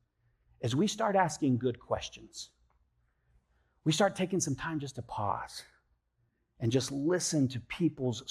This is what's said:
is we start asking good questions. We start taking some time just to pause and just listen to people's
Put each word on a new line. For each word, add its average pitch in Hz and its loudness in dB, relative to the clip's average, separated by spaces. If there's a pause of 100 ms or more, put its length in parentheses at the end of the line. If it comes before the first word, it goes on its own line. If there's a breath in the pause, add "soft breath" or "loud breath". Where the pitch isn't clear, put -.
(600)
is 120 0
we 175 4
start 208 0
asking 151 4
good 123 0
questions. - -8 (1300)
We 156 2
start 196 2
taking 185 0
some 143 -2
time 160 -4
just 135 -8
to 117 -8
pause - -6 (960)
and 113 2
just 127 2
listen 151 2
to 123 -6
people's 143 -2